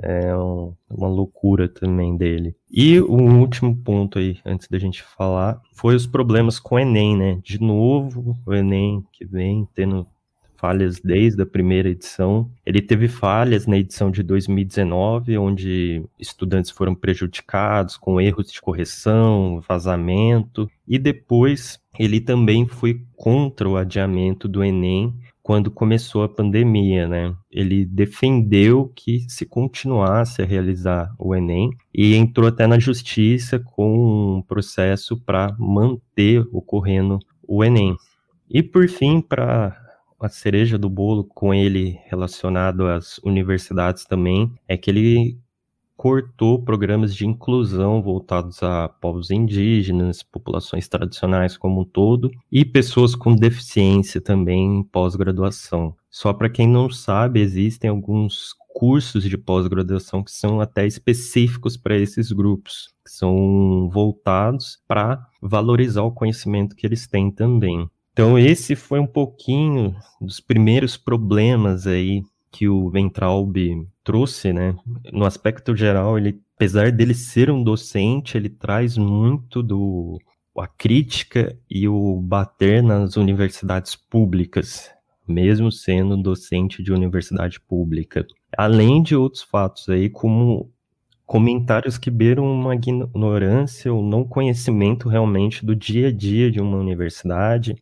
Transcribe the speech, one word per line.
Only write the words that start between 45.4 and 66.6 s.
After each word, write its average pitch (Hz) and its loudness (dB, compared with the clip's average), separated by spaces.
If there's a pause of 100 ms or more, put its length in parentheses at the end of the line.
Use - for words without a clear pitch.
cortou 123 0
programas 107 0
de 101 -4
inclusão 110 0
voltados 92 -4
a 87 -2
povos 87 -6
indígenas, 101 0
populações - -8
tradicionais 92 -2
como 95 -2
um 92 -2
todo, 120 2 (220)
e 139 4
pessoas 123 2
com 120 4
deficiência 98 2
também 95 0
em 101 -2
pós-graduação. 92 -2 (120)
Só - -4
pra 110 -2
quem 117 2
não 123 4
sabe, 117 -2
existem 104 0
alguns 104 -4 (140)
cursos 120 0
de 98 -2
pós-graduação 92 -2
que - -12
são 107 -2
até 104 -2
específicos 120 -2
pra 104 -2
esses 101 -2
grupos, 101 -4 (100)
que - -20
são 95 2
voltados 104 -2
pra 110 -2 (220)
valorizar 110 2
o 117 -2
conhecimento 104 -4